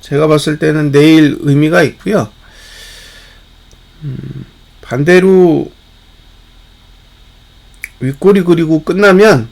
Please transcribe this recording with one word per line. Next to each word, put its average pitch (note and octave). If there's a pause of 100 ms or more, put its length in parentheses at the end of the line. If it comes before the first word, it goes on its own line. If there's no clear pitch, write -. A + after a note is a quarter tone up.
제가 D3
봤을 D3+
때는 D3+
내일 D3+
의미가 D3+
있고요. F#3 (1800)
음, C3+ (380)
반대로 F3+ (2250)
윗꼬리 F3+
그리고 E3
끝나면 F#3